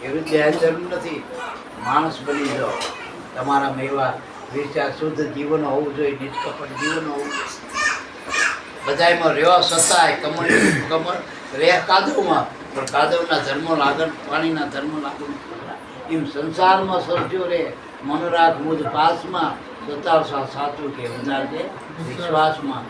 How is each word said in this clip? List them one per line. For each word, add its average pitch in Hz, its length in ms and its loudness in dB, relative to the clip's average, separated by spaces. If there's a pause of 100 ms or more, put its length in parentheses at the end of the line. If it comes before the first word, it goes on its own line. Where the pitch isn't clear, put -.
એવી 135 160 -2
જ 156 120 -6
બેહી 151 200 6
જરૂર 165 420 2
નથી. 175 300 -6 (600)
માણસ 156 400 0
બની 143 320 -2
જાઓ. 113 120 -2 (680)
તમારામાં 135 460 0
એવા 139 320 0 (400)
વિચાર, 143 360 -2
શુદ્ધ 156 320 -2
જીવન 147 440 0
હોવું 147 300 0
જોઈએ, 139 260 0
નિષ્કપટ - 460 -6
જીવન 160 400 -2
હોવું 143 220 -4
જોઈએ. - 560 -4 (1000)
બધાયમાં 170 460 4
રહ્યો 170 280 8
સતાય, 160 540 6
કમળ, 156 300 -2 (440)
કમળ 160 240 0 (460)
રહે 180 260 6
કાદવમાં, - 920 2
પણ 131 100 -4
કાદવના 151 520 2
ધર્મો 147 380 0
લાગણ, 147 340 2
પાણીના 156 560 -2
ધર્મો 143 360 -6
લાગણ. 143 320 -8 (800)
એમ 151 120 0
સંસારમાં 180 840 2
સરજો 175 400 0
રે, 170 260 0 (300)
મન 160 260 -2
રાખ 165 300 4
મુજ 151 240 -2
પાસમાં, 160 880 0 (180)
સતાર 151 360 2
સા-, 135 300 -4
સાચું 143 440 -6
કે 120 100 -6
ઉધાર 127 380 -2
છે 156 180 -6 (440)
વિશ્વાસમાં. 156 840 0